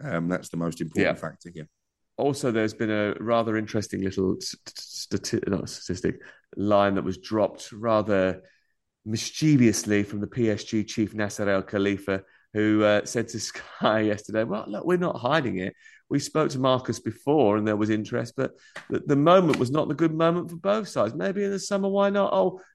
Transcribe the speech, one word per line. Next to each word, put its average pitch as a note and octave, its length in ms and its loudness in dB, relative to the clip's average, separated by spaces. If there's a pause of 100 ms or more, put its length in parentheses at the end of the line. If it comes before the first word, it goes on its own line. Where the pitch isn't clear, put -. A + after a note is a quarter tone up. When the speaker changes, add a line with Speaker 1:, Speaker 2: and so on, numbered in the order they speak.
Speaker 1:
Um, E2+ 260 -4
that's F2+ 200 -4
the - 80 -10
most E2+ 240 -4
important F2 360 0
Speaker 2:
Yeah. - 40 -18
Speaker 1:
factor E2 340 -12
here. D#2 140 -16 (500)
Speaker 2:
Also, C3+ 320 0
there's A2 240 0
been A2 160 -2
a G#2 300 0
rather A2+ 360 0
interesting G#2+ 460 -4
little F#2+ 380 0
st-, - 340 -12
stati-, - 760 -6
not F#2+ 200 -2
statistic, - 520 -6 (360)
line G2+ 400 4
that - 80 -2
was F#2 120 -4
dropped - 560 -4
rather G#2 720 0 (600)
mischievously A2 1000 2
from G#2 180 -6
the G2+ 60 -4
P A2+ 240 0
S G#2 140 -4
G G#2+ 200 -2
chief, G#2 300 -4
Nasser G#2 340 -4
Al F#2+ 140 2
Khalifa, G2 600 -2 (320)
who, G#2+ 280 4
uh, G#2 220 4
said A2+ 240 -4
to A2 120 -8
Sky - 600 -2
<laughs> G#2+ 120 2
yesterday, G#2 320 -2
"Well, F#3 220 -6
look, - 180 -8
we're F3 140 2
not F3 180 -2
hiding A#2+ 420 0
it. F#2 160 -4 (360)
We C#3+ 80 2
spoke D3+ 320 0
to C3+ 80 -4
Marcus B2+ 420 0
before A2+ 560 2
and G#2+ 120 2
there G#2+ 80 2
was G#2+ 140 0
interest, A#2+ 460 -2
but C3 160 -2 (360)
the, B2 120 -2
the C#3+ 160 2
moment D#3+ 420 6
was B2 120 0
not D3+ 180 0
the D3+ 60 -2
good D#3 200 2
moment E3 360 0
for E3+ 60 -12
both G3 320 -2
sides. A#2 260 0
Maybe F#3+ 300 -2
in G3 60 -2
the G3 80 -4
summer, G3 300 -2
why G3+ 220 2
not? G3+ 220 2
Oh, F#3 280 0 (140)